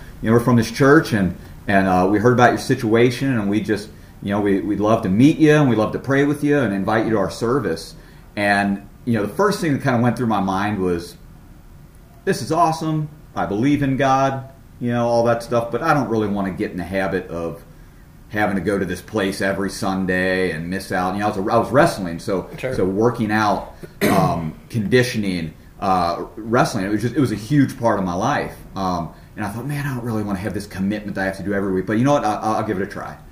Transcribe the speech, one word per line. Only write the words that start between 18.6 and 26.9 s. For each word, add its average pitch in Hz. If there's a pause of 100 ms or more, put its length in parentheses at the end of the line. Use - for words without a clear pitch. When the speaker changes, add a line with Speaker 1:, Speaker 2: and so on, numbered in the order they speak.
Speaker 1:
go 101
to 95
this 87
place 98
every 98
Sunday 92
and 80
miss 95
out. 92
You 101
know, 104
I -
was, 98
I 110
was 104
wrestling, 92
so, 92 (100)
Speaker 2:
Sure. 131
Speaker 1:
so 110
working 107
out, 104 (360)
um, 85
<clears throat> -
conditioning, 101 (260)
uh, 90 (120)
wrestling, 113
it 95
was 104